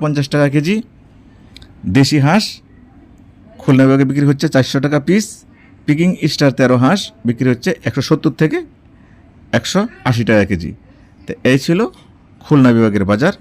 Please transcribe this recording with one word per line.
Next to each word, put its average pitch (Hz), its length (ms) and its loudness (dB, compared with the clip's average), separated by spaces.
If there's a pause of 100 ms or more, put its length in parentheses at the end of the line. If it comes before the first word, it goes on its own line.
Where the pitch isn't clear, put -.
পঞ্চাশ 147 320 -2
টাকা 147 160 2
কেজি, 151 260 -2 (1120)
দেশি 135 340 2
হাঁস 160 260 2 (1120)
খুলনা 135 280 2
বিভাগে 135 200 4
বিক্রি 139 200 0
হচ্ছে 139 240 0
চারশো 135 360 0
টাকা 147 140 -2
পিস, 196 260 0 (600)
পিকিং 160 240 0 (220)
স্টার 143 200 0
তেরো 127 260 2
হাঁস 143 240 0 (240)
বিক্রি 120 240 -2
হচ্ছে 123 200 -2 (180)
একশো 135 140 -4
সত্তর 147 400 -2
থেকে 156 160 0 (960)
একশো 117 300 -2 (280)
আশি 117 200 0
টাকা 104 160 4
কেজি। 85 260 -6 (560)
তো - 40 -8 (120)
এই 131 160 2
ছিল 170 200 -2 (640)
খুলনা 135 300 4
বিভাগের 104 320 2
বাজার। 110 360 0